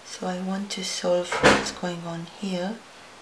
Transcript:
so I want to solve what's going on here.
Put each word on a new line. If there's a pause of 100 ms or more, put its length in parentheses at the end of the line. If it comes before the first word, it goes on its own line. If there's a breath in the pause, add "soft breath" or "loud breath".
so
I
want
to
solve (100)
what's
going
on (140)
here. (460)